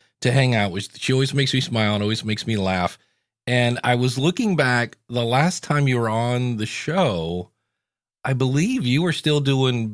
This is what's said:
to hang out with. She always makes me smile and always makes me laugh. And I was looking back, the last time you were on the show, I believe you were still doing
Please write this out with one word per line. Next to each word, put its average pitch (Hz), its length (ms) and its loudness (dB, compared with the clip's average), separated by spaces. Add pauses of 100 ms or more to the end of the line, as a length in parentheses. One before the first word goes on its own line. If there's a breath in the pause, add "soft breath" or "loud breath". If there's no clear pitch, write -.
(220)
to 127 100 2
hang 127 220 4
out 104 180 2
with. - 280 -10
She - 140 -2
always 135 200 0
makes 135 180 0
me 131 100 0
smile 110 340 0
and 104 80 0
always 107 200 -2
makes 107 220 -4
me 113 120 -2
laugh. 92 420 -2 (480)
And 120 360 0
I 123 120 2
was 123 240 0
looking 180 360 0
back, 123 440 0 (100)
the 120 160 -2
last 139 380 0
time 143 240 0
you 123 120 2
were 117 100 0
on 120 480 0
the 110 100 -4
show, 92 800 -2 (760)
I 131 100 -2
believe 139 520 0
you 127 160 2
were 175 120 0
still 151 260 0
doing 131 540 0